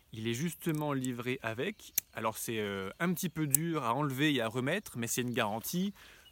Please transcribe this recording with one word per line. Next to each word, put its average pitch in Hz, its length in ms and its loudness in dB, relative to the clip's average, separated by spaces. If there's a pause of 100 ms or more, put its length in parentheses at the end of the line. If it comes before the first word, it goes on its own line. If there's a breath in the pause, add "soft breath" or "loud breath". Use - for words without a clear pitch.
(120)
il 110 160 -2
est 117 60 2
justement 151 580 0
livré 127 500 -2
avec. 123 500 -4 (220)
Alors 110 240 -2
c'est, 113 220 -2
euh, 98 300 -2 (100)
un 175 120 2
petit 175 160 -2
peu 156 200 0
dur 156 340 2
à 117 100 4
enlever 143 400 4
et 131 80 4
à 113 60 2
remettre, 131 500 -2
mais 117 120 -2
c'est - 140 0
une 123 100 -2
garantie 117 600 0 (400 loud breath)